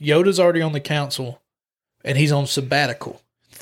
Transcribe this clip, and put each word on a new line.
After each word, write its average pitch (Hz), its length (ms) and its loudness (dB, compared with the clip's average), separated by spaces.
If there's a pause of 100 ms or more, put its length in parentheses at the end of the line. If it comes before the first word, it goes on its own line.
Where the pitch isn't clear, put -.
Yoda's 165 380 2
already 175 240 4
on 160 100 -2
the 147 80 -4
council, 139 640 -6 (600)
and 135 140 -2
he's 147 140 4
on 143 140 2
sabbatical 135 760 -4 (400)